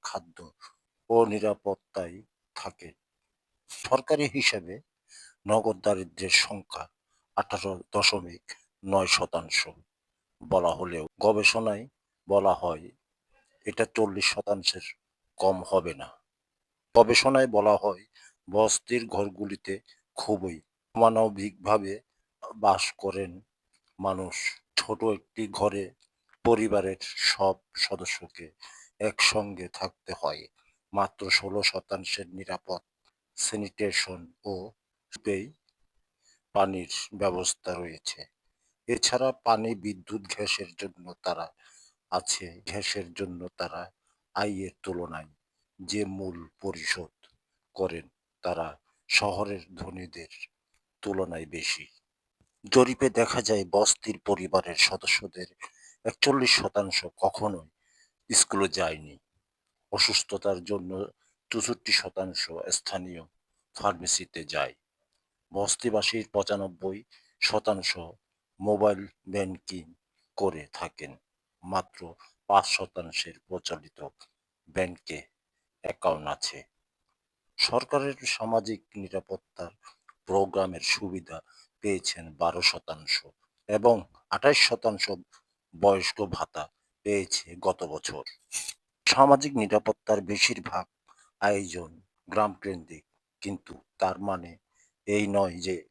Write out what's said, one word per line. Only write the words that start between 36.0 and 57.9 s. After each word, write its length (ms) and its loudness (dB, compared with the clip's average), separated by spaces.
পানির 400 0
ব্যবস্থা 600 -2
রয়েছে। 500 -10
এছাড়া 460 0
পানি, 420 0
বিদ্যুৎ, 480 -8
গ্যাসের 520 -6
জন্য 480 -14
তারা 320 -4
আছে, 560 -4
গ্যাসের 460 -6
জন্য 440 -8
তারা 340 -8
আয়ের 360 -4
তুলনায় 460 -8
যে 240 -4
মূল 440 -10
পরিশোধ 680 -8
করেন 340 -4
তারা 360 -4
শহরের 520 -2
ধনীদের 540 -12
তুলনায় 440 -4
বেশি। 400 -6
জরিপে 380 6
দেখা 320 2
যায় 220 2
বস্তির 540 2
পরিবারের 560 0
সদস্যদের 720 0
একচল্লিশ 460 2
শতাংশ 560 0
কখনোই 1160 -4